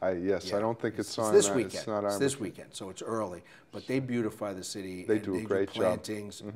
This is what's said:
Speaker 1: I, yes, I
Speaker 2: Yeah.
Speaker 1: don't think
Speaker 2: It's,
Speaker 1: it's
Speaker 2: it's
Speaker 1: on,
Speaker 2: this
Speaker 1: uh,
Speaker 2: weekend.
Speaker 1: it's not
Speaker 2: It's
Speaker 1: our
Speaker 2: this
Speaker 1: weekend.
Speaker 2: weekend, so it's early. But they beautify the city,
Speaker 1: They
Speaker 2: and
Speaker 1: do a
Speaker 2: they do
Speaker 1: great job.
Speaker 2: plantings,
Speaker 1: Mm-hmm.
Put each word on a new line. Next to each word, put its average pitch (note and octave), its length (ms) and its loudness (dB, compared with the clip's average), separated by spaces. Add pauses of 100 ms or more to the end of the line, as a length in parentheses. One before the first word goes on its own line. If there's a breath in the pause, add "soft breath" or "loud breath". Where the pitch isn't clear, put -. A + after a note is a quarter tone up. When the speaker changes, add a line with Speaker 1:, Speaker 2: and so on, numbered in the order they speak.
Speaker 1:
I, F#2 100 2
yes, F#2 400 0
I G#2 40 2
Speaker 2:
Yeah. G2+ 60 4
Speaker 1:
don't A2+ 180 0
think G#2+ 180 -2
Speaker 2:
It's, G#2+ 120 -4
Speaker 1:
it's - 80 -6
Speaker 2:
it's A2+ 100 2
Speaker 1:
on, G#2+ 60 4
Speaker 2:
this G3+ 160 8
Speaker 1:
uh, G2+ 40 0
Speaker 2:
weekend. G2 200 0
Speaker 1:
it's - 140 -6
not G#2 160 0
Speaker 2:
It's G2+ 100 2
Speaker 1:
our G2+ 60 -2
Speaker 2:
this C3+ 200 2
Speaker 1:
weekend. G2 180 -6 (120)
Speaker 2:
weekend, - 60 -20
so G2 160 -10
it's - 100 -12
early. G#2 420 -4 (280 loud breath)
But G2+ 160 -12
they C3 120 2
beautify A2+ 540 -2
the F#2 100 -8
city, F#2 420 -8
Speaker 1:
They G#2+ 120 6
Speaker 2:
and G2 80 0
Speaker 1:
do G2 80 -2
a - 40 2
Speaker 2:
they - 40 0
do A2 60 -6
Speaker 1:
great G2 240 2
job. A2+ 120 0
Speaker 2:
plantings, G2+ 580 -2
Speaker 1:
Mm-hmm. G#2 140 -10